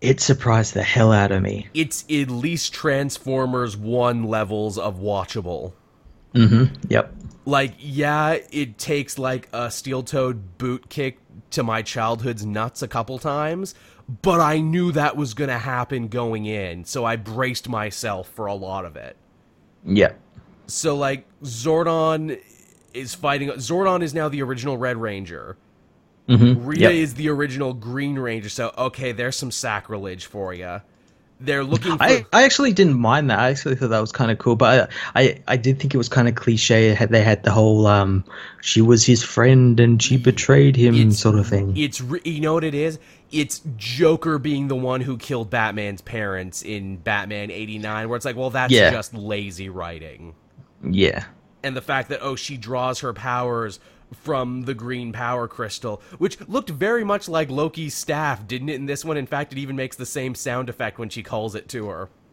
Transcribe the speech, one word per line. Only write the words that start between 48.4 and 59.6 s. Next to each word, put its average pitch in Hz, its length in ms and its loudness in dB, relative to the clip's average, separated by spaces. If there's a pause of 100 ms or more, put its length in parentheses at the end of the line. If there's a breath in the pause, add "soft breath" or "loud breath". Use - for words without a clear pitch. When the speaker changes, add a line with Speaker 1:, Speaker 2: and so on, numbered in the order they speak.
Speaker 2:
that's 127 220 0
Speaker 1:
Yeah. 101 200 8
Speaker 2:
just 110 220 -6
lazy 101 540 -8
writing. 85 680 -14 (460)
Speaker 1:
Yeah. 92 440 2 (380)
Speaker 2:
And 135 120 -6
the 127 60 -8
fact 135 280 -4
that, 143 120 -8
oh, 131 160 -6
she - 180 -12
draws 127 460 -6
her 127 100 -6
powers 117 680 -6 (400 soft breath)
from 127 400 -4
the 131 140 -6
green 120 360 -10
power 120 360 -6
crystal, 110 520 -10 (200 loud breath)
which 131 280 -2
looked - 220 -4
very 208 340 0
much 202 240 -2
like 160 220 -2
Loki's 151 460 -4
staff, 143 520 -4
didn't 127 220 -6
it, 151 60 -6
in 135 100 -8
this 139 180 -6
one? 156 140 -4
In 135 80 -4
fact, 143 260 -6
it 135 60 -12
even 135 180 -8